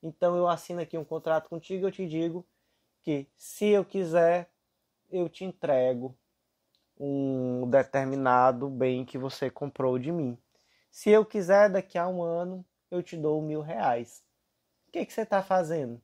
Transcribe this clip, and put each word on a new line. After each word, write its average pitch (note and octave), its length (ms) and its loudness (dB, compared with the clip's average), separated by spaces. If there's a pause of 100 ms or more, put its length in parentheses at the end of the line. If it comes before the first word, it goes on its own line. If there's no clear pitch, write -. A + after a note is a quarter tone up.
Então, F3 340 -2
eu F3 120 2
assino F3 320 -4
aqui E3 180 -8
um D#3 60 -8
contrato D#3+ 440 -2
contigo, F3+ 380 -6
eu F#3 60 -2
te F#3+ 140 -10
digo E3 380 -6 (560)
que, C#3+ 360 -6
se - 300 -6
eu G3+ 180 4
quiser, F3 680 2 (600)
eu F3+ 180 -2
te - 160 -12
entrego B2+ 720 0 (880)
um C3 680 -2
determinado C3 1000 2
bem B2+ 380 -2
que - 100 -12
você C3 320 -6
comprou C3 500 -2
de C3 140 -4
mim. C3+ 240 -4 (540)
Se - 180 -4
eu G#3+ 160 8
quiser, G3+ 460 4
daqui F#3 260 -4
a F3 100 0
um F3+ 160 -4
ano, F3+ 420 -6 (260)
eu F3 120 -4
te F3 140 -12
dou D3+ 240 0
mil D3+ 220 -6
reais. B2+ 600 -4 (640)
O - 60 -20
que D4+ 140 -4
que - 60 -20
você A3 120 -4
tá G3 180 0
fazendo? D#3+ 600 0